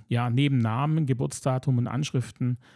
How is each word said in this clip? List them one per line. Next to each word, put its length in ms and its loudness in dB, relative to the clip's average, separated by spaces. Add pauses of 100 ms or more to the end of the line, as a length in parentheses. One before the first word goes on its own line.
ja, 240 0
neben 260 2
Namen, 480 0
Geburtsdatum 720 0
und 100 0
Anschriften 720 -2 (180)